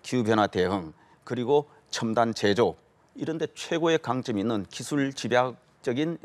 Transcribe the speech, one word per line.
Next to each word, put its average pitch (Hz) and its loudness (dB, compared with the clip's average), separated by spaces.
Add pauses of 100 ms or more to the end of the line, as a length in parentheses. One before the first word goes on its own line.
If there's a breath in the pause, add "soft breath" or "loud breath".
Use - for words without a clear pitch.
기후변화 110 2
대응, 90 0 (320 soft breath)
그리고 127 0 (220 soft breath)
첨단 113 0
제조 95 2 (380)
이런 160 -6
데 160 -4
최고의 165 0
강점이 120 -2
있는 107 0
기술 139 -4
집약적인 127 -2